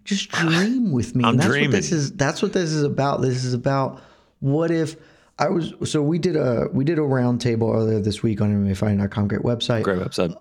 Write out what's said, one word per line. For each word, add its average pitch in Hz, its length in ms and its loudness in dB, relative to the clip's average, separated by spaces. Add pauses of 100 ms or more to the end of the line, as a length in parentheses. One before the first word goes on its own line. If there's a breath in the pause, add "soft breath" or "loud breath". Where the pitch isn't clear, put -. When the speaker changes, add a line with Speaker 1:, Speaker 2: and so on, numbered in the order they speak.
Speaker 1:
Just - 260 -4
Speaker 2:
<sighs> - 20 -10
Speaker 1:
dream 190 580 0
with 123 240 -2
me. 127 80 2
Speaker 2:
I'm 117 100 4
Speaker 1:
And 127 80 4
that's - 100 4
Speaker 2:
dreaming. 143 200 2
Speaker 1:
what 202 60 4
this - 160 -2
is, 147 200 0
that's 139 280 -2
what 202 140 -2
this 175 180 0
is 151 100 0
about. 139 380 0
This 127 240 0
is 123 80 -2
about 135 480 -2 (380 loud breath)
what 151 320 0
if 160 260 0 (420 loud breath)
I 147 100 0
was, 175 260 -2 (100)
so 151 180 0
we 156 160 0
did 165 160 0
a, 131 380 0
we 135 120 0
did 160 140 0
a 156 40 2
roundtable 123 720 0
earlier 110 260 2
this 101 220 -2
week 110 180 0
on 104 120 2
M 101 120 2
M 98 80 0
A - 20 0
Fighting 104 240 0
dot 101 120 0
com, 104 180 -2
great 101 140 -2
website. 117 420 -2
Speaker 2:
Great 95 140 0
website. 90 420 -2